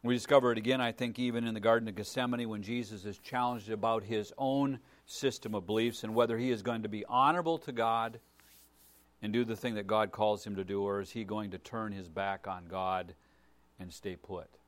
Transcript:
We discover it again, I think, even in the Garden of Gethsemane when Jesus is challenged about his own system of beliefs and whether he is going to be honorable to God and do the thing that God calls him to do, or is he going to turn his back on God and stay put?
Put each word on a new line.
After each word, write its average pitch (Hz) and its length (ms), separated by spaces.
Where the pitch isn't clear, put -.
We 120 120
discover 123 400
it 113 40
again, 120 220
I 117 140
think, 120 260
even 117 260
in 113 80
the 110 60
Garden 113 300
of 95 60
Gethsemane 120 520
when 104 160
Jesus 107 400
is 101 140
challenged 123 520
about 110 340
his 104 340
own 139 420
system - 480
of 95 120
beliefs 113 400
and 110 100
whether 117 220
he 127 140
is 110 100
going 113 220
to 107 60
be 104 140
honorable 160 540
to 143 160
God 113 480
and 107 120
do 120 100
the 110 140
thing 117 180
that 104 120
God 107 260
calls 107 340
him 104 80
to 95 80
do, 101 180
or 101 200
is 92 100
he 113 140
going 104 260
to 92 60
turn 110 340
his 95 160
back 98 400
on 90 220
God 92 440
and 90 140
stay 92 240
put? 87 320